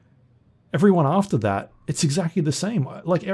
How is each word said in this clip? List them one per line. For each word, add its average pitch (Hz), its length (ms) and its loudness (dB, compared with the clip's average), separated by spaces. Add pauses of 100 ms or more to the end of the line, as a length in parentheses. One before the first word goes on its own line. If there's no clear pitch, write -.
(720)
everyone 175 340 4
after 180 320 0
that, 101 320 -2 (160)
it's - 180 -4
exactly 165 380 0
the 147 100 0
same. 185 360 -2 (160)
Like, 175 200 0
e-, 196 100 -4